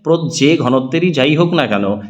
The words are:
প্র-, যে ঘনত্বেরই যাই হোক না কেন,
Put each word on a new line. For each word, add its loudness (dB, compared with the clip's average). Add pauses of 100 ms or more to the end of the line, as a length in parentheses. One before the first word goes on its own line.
প্র-, 0
যে 2
ঘনত্বেরই 0
যাই 2
হোক 2
না 0
কেন, -2 (260)